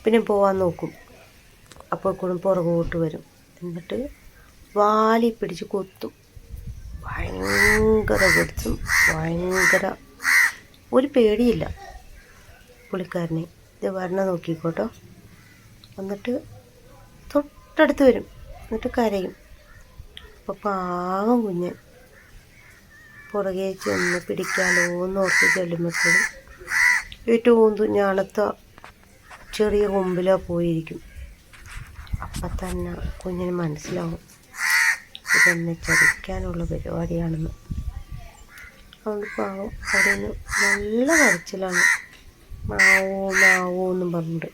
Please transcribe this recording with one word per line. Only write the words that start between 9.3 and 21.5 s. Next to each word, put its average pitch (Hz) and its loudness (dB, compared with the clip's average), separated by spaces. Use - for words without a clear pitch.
ഒരു 262 4
പേടിയില്ല 226 4
പുള്ളിക്കാരന്. 170 -4
ഇത് - -6
വരണ 185 -4
നോക്കിക്കോട്ടോ. 170 -2
എന്നിട്ട് 202 -6
തൊട്ടടുത്ത് 294 0
വരും, 240 6
എന്നിട്ട് 226 -8
കരയും. 196 -2
അപ്പൊ - -10
പാവം 190 0
കുഞ്ഞ് 180 -2